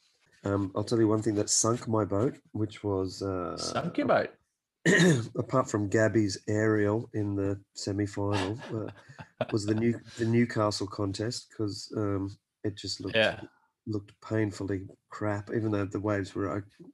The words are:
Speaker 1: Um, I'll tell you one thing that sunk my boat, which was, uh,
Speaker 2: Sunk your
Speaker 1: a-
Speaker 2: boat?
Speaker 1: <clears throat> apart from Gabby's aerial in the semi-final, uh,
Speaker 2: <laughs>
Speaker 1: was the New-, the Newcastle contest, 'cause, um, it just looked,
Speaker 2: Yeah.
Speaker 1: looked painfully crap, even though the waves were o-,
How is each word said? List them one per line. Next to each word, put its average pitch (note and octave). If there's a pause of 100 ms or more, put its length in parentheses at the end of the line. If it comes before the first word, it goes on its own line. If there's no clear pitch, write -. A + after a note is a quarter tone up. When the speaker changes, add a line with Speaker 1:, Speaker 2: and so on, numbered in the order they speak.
(440)
Speaker 1:
Um, G2
I'll G#2+
tell A2+
you A2
one G#2+
thing G#2+
that G#2
sunk A#2
my A2
boat, G2+ (160)
which G#2
was, F#2+
uh, F2+
Speaker 2:
Sunk C3+
your D4
Speaker 1:
a- -
Speaker 2:
boat? D#3 (540)
Speaker 1:
<clears throat> D#3+
apart B2+
from G#2
Gabby's G#2+
aerial G#2+
in G2+
the G2 (160)
semi-final, G2+ (160)
uh, -
Speaker 2:
<laughs> -
Speaker 1:
was G#2
the A2
New-, A2+ (180)
the A#2
Newcastle A2+
contest, G#2
'cause, G#2
um, G2+ (280)
it G#2
just -
looked, G2
Speaker 2:
Yeah. A2 (440)
Speaker 1:
looked G#2
painfully G2 (220)
crap, G#2
even A2
though G2+
the G2+
waves G2+
were G2
o-, G2 (300)